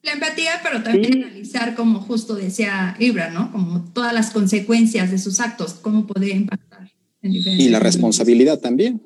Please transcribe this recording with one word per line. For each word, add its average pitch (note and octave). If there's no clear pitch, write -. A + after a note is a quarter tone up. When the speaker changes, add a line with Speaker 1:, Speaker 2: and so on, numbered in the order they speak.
Speaker 1:
La D4+
empatía, D#4+
pero C4+
también A3+
Speaker 2:
Sí. C4
Speaker 1:
analizar, A#3
como A3+
justo A3
decía F#3+
Ibra, G3+
¿no? E3+
Como F3
todas A#3
las A3
consecuencias G#3
de F#3+
sus F#3+
actos, G#3
cómo G#3+
puede G3
impactar G3
en F#3+
diferentes F#3
Speaker 3:
Y B2
la A2
Speaker 1:
momentos. F2+
Speaker 3:
responsabilidad A#2+
también. G3